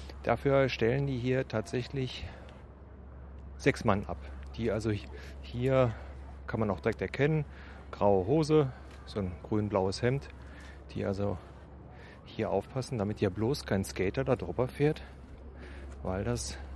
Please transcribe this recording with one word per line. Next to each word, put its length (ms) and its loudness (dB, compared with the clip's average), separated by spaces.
dafür 440 4
stellen 400 2
die 120 -2
hier 280 2
tatsächlich 800 -4
sechs 300 2
Mann 220 4
ab, 100 -6
die 140 0
also 180 2
hi-, 180 0
hier 520 4
kann 120 0
man 120 4
auch 80 0
direkt 240 2
erkennen, 420 4
graue 340 6
Hose, 460 6
so 140 -4
ein 140 -2
grün-blaues 580 2
Hemd, 280 2
die 160 -4
also 320 0
hier 240 -2
aufpassen, 480 0
damit 240 0
ja 80 6
bloß 380 0
kein 160 2
Skater 400 0
da 120 4
drüber 320 0
fährt, 360 2
weil 220 -2
das 340 -2